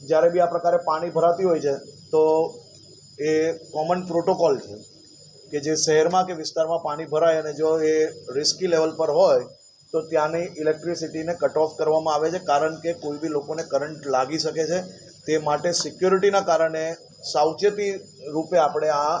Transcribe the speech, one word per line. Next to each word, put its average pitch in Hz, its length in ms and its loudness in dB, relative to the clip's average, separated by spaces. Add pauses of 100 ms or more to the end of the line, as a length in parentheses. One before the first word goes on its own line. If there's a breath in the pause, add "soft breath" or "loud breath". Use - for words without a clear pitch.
જ્યારે 160 220 4
બી 175 100 2
આ 170 60 6
પ્રકારે 170 320 0
પાણી 165 320 -2
ભરાતી 170 340 2
હોય 170 160 2
છે 139 160 0 (360)
તો 156 420 4 (640)
એ 156 320 2
કોમન 170 540 -4
પ્રોટોકોલ 170 520 2
છે 104 180 -14 (760)
કે 147 80 -4
જે 151 160 -2
શહેરમાં 165 500 2
કે 185 80 -8
વિસ્તારમાં 160 500 -4
પાણી 156 220 -6
ભરાય 160 360 2
અને 151 120 -6
જો 160 260 0
એ 156 260 2
રિસ્કી - 600 -4
લેવલ 160 280 2
પર 156 160 0
હોય 151 280 6 (520)
તો 160 100 0
ત્યાંની 160 420 0
ઇલેક્ટ્રિસિટીને 156 920 -4
કટ 147 240 -2
ઓફ 156 200 0
કરવામાં 156 360 0
આવે 156 180 0
છે, 180 80 -4
કારણ 156 360 0
કે 165 180 -4
કોઈ 147 240 -8
બી 160 100 -8
લોકોને 156 360 -4
કરંટ 147 440 -4
લાગી 131 300 0
શકે 156 300 -2
છે. 180 440 -8 (160)
તે 156 100 0
માટે 151 340 -2
સિક્યોરિટીના 190 720 2
કારણે 160 540 0 (380)
સાવચેતી 190 580 2 (400)
રૂપે 160 260 -2
આપણે 151 320 2
આ 147 320 0